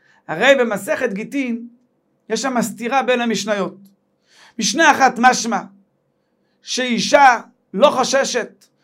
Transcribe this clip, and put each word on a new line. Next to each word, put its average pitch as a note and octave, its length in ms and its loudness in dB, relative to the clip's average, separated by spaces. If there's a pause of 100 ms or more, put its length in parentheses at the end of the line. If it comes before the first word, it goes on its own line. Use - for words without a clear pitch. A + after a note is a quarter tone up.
(280)
הרי A3 320 4
במסכת G#3 520 -4
גיטין A#3 540 -6 (640)
יש A3 140 -4
שם B3 200 -2
סתירה A#3 400 -2
בין B3 180 0
המשניות. G3+ 540 -4 (840)
משנה D4+ 320 2
אחת B3 280 2
משמע A#3 420 2 (1000)
שאישה B3 760 2 (340)
לא B3+ 160 4
חוששת A#3+ 760 -2 (180)